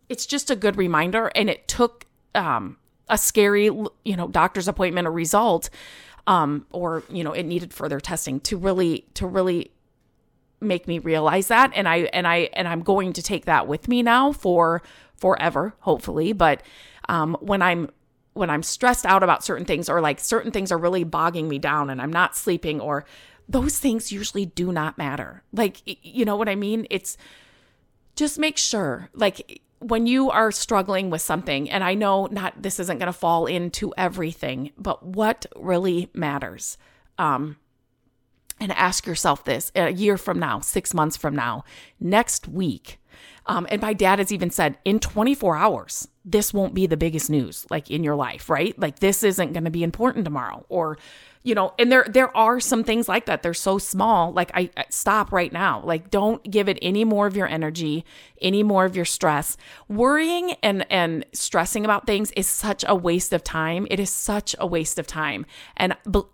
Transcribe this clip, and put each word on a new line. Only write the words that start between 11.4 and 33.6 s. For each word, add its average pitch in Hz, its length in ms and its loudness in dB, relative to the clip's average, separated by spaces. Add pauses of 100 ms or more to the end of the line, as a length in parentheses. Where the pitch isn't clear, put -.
that. 254 260 6
And 190 140 0
I, 170 240 2
and 175 160 0
I, 170 240 2
and 175 160 -4
I'm 170 140 -4
going 190 320 2
to 170 80 -8
take 190 240 -4
that 156 200 4
with 151 220 -6
me 240 140 2
now 247 280 4
for 170 500 2 (360)
forever, 175 640 0
hopefully. 165 520 0
But, 165 300 2 (460)
um, 165 320 0
when 196 220 0
I'm, 170 280 2 (440)
when 196 140 -2
I'm 151 140 -2
stressed - 420 0
out 190 180 6
about 175 220 4
certain 175 220 -4
things, 170 240 -2
or, 170 100 2
like, 151 180 0
certain - 320 -2
things 190 220 -2
are 170 60 2
really 175 260 0
bogging 160 460 -2
me 139 80 -4
down 143 320 0
and 131 100 -8
I'm 147 120 -4
not 175 220 2
sleeping, 170 460 -2
or 143 240 -4 (420)
those 269 320 0
things 226 320 0
usually 202 360 -4
do 175 260 -2
not 156 240 -4
matter. 143 460 -8 (100)
Like, 202 340 -2
y-, 190 140 -12
you 226 240 -4
know 208 120 0
what 214 120 -2
I 196 60 0
mean? 208 340 -2
It's, - 300 -6 (1000)
just 294 220 -2
make 302 180 0
sure, 156 560 -2
like, - 480 -2 (200)
when 226 260 0
you 262 240 4
are 220 200 4
struggling 196 600 0
with 160 100 -2
something, 147 480 -4
and 190 160 -2
I 185 80 0
know 196 380 2
not, 196 320 -8
this 190 180 -4
isn't 185 180 -4
gonna 180 140 -2
fall 170 320 2
into 175 540 -4